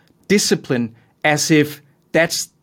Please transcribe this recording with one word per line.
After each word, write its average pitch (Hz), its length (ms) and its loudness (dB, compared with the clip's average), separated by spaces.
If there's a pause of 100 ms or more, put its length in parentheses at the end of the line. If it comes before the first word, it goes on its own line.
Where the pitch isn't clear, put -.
(280)
discipline 135 640 -2 (300)
as 147 260 0
if 147 320 2 (300)
that's 165 360 -2 (140)